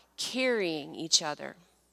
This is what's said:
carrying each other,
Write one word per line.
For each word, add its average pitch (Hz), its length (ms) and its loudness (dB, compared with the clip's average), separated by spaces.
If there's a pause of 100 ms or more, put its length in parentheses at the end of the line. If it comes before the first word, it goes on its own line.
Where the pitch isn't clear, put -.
(180)
carrying 185 800 0
each 156 260 2
other, 151 360 -6 (360)